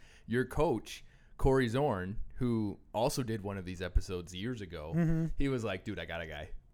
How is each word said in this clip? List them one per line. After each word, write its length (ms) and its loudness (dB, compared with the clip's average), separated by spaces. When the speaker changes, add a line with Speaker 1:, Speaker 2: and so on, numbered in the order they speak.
Speaker 1:
your 180 2
coach, 580 0
Corey 320 6
Zorn, 480 0
who 420 0
also 300 2
did 180 -2
one 160 -4
of 80 -8
these 160 -8
episodes 540 0
years 260 -6
ago, 340 -8
Speaker 2:
Mm-hmm. 300 2
Speaker 1:
he 100 4
was 160 0
like, 220 -4
"Dude, 120 -4
I 80 -6
got 160 -6
a 60 -8
guy. 220 -10